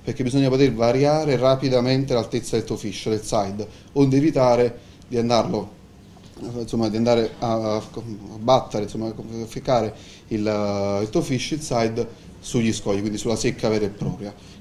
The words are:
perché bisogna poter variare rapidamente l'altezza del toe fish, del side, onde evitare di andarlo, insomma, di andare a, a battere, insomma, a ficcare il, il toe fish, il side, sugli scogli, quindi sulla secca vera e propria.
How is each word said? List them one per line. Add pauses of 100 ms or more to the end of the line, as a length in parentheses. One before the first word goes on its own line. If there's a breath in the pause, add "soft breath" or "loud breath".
perché
bisogna
poter
variare
rapidamente
l'altezza
del
toe
fish,
del
side, (240 loud breath)
onde
evitare (280 loud breath)
di
andarlo, (880)
insomma,
di
andare
a,
a (560)
battere,
insomma,
a
ficcare (340 loud breath)
il,
il
toe
fish,
il
side, (320 loud breath)
sugli
scogli,
quindi
sulla
secca
vera
e
propria. (280 loud breath)